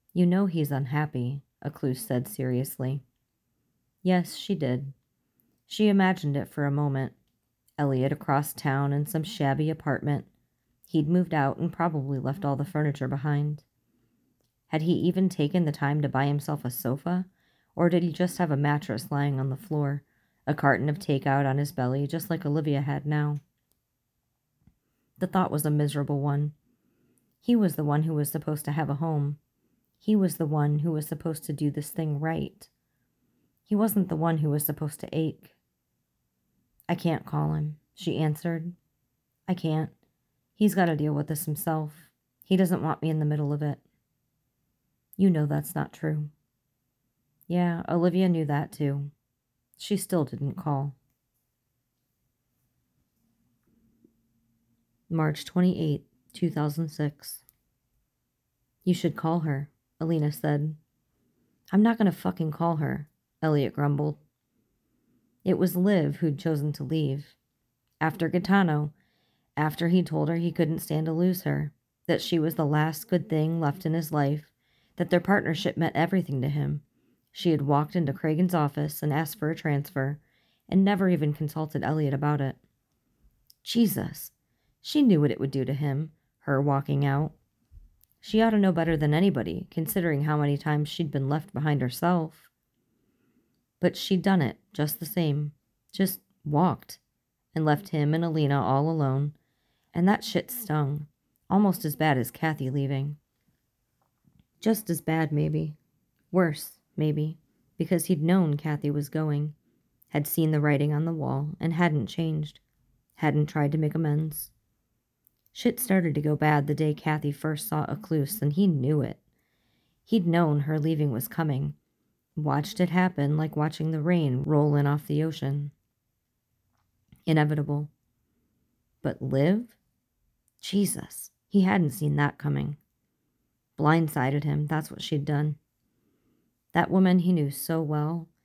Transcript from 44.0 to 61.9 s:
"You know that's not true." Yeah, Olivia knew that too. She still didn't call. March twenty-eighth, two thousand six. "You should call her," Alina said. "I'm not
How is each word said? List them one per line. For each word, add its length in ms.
"You 140
know 160
that's 280
not 180
true." 380
Yeah, 420
Olivia 400
knew 160
that 280
too. 400
She 200
still 280
didn't 320
call. 400
March 360
twenty-eighth, 640
two 180
thousand 380
six. 560
"You 120
should 200
call 260
her," 300
Alina 320
said. 440
"I'm 120
not 160